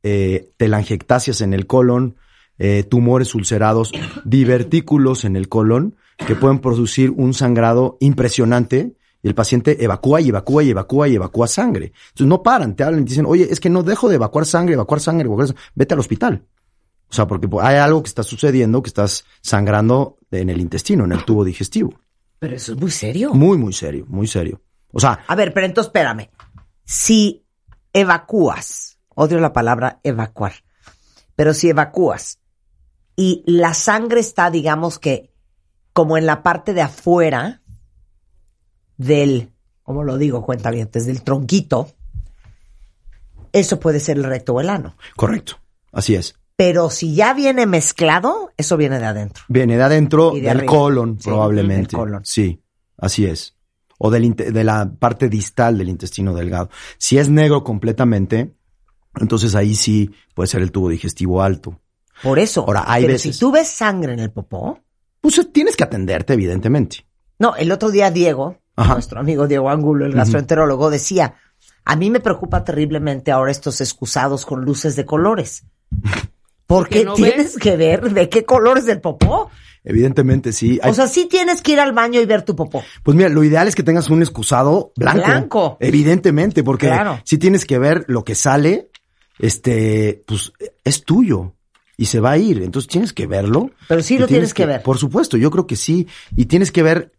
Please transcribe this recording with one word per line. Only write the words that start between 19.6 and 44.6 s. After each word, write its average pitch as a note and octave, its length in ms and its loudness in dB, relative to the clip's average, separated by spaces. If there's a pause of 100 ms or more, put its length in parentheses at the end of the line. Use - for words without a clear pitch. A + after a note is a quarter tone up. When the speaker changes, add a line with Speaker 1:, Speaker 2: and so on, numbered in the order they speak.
Speaker 1:
en F#2+ 180 -4
el F2 120 -4
intestino, G#2 440 -2
en F2+ 60 0
el D#2+ 140 -4
tubo G#2+ 180 2
digestivo. F#2+ 560 -4 (400)
Speaker 2:
Pero - 160 -8
eso - 180 -12
es C3 60 -8
muy F3+ 120 -2
serio. E3+ 420 -4
Speaker 1:
Muy, E3+ 240 6
muy G#2+ 160 -2
serio, D2 340 -8
muy G2+ 200 -4
serio. F#2 340 -6 (300)
O - 80 -6
sea B2+ 280 2
Speaker 2:
A E3 80 -2
ver, G3 180 0
pero F#3+ 140 0
entonces G#3+ 220 -2
espérame. A#2+ 400 -2 (560)
Si - 580 0 (500)
evacúas, F3+ 1040 -2 (180)
odio D#3 240 0
la D3+ 140 0
palabra A#2+ 500 -2
evacuar, A2 500 -6 (840)
pero D3+ 180 2
si D#3+ 160 0
evacúas D3+ 680 -2 (760)
y F#3 300 -2
la E3+ 300 2
sangre A3+ 440 0
está, F#3+ 300 0
digamos D#3+ 480 -2
que, - 340 -4 (600)
como D#3+ 240 2
en D#3+ 80 0
la D3+ 180 0
parte F3 300 -2
de F3 80 0
afuera D#3+ 800 0 (1400)
del, C#3 540 0 (320)
¿cómo C#3+ 200 -8
lo C3+ 140 -4
digo, C3+ 280 -2
cuentavientes? A#2 600 -4
Del B2+ 180 -6
tronquito, C3+ 680 -2 (1600)
eso F#3+ 280 0
puede D#3 200 0
ser D3 180 -4
el C#3 60 -2
recto C3 300 -4
o B2 80 -2